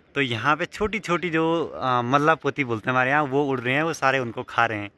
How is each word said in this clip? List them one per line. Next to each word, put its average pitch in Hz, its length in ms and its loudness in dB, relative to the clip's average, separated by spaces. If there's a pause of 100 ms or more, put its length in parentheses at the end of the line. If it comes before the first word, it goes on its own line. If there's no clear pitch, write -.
(140)
तो 143 60 -2
यहाँ 131 360 0
पे 165 100 -4
छोटी 208 340 -4
छोटी 170 300 -2
जो, 160 360 0
आ, 123 360 -2
मल्ला 143 320 4
पोती 143 300 -2
बोलते 117 260 -2
हैं 127 40 2
हमारे 127 160 2
यहाँ, 151 140 2
वो 139 200 0
उड़ 135 160 -2
रहे 123 140 0
हैं, 147 80 2
वो 165 120 -2
सारे 135 240 2
उनको 123 260 -4
खा 117 220 2
रहे 110 120 -2
हैं। 101 200 -10